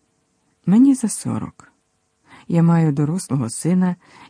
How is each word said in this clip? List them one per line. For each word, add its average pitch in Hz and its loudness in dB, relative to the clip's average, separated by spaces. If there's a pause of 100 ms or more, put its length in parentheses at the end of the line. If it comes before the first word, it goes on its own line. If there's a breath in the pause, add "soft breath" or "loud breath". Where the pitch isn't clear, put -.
(640)
Мені 254 4
за 220 -4
сорок. - -10 (760 loud breath)
Я 170 0
маю 165 4
дорослого 143 -4
сина, 180 -2 (340 loud breath)